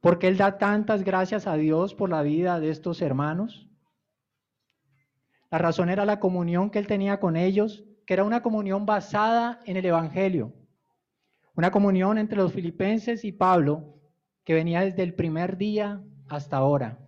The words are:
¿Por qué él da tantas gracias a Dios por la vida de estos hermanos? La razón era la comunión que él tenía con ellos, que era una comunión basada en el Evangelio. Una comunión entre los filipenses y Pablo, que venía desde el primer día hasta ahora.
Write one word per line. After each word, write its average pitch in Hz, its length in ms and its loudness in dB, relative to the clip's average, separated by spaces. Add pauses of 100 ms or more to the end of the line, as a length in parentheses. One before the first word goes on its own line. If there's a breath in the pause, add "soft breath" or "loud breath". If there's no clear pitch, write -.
¿Por 175 160 4
qué 185 100 2
él 185 100 4
da 196 200 2
tantas 208 460 0
gracias 185 420 0
a 165 100 -2
Dios 156 380 2
por 196 160 -2
la 160 140 0
vida 170 360 0
de 156 100 -2
estos 160 340 -6
hermanos? 156 640 -4 (1800)
La 165 80 0
razón 170 300 2
era 196 160 0
la 208 140 0
comunión 180 520 0
que 208 80 -2
él 196 80 -6
tenía 196 320 -2
con 170 180 0
ellos, 196 480 0 (220)
que 185 80 0
era 190 80 2
una 226 180 0
comunión 208 460 -2
basada 226 760 0
en 190 120 -4
el 185 80 -4
Evangelio. 165 680 0 (1000)
Una 175 160 2
comunión 196 460 2
entre 214 200 -2
los 185 140 2
filipenses 208 720 -2
y 208 80 -6
Pablo, 160 720 2 (420)
que 160 120 0
venía 170 260 0
desde 190 220 0
el 175 100 -4
primer 175 420 -2
día 208 480 -4 (240)
hasta 143 300 -6
ahora. 135 500 0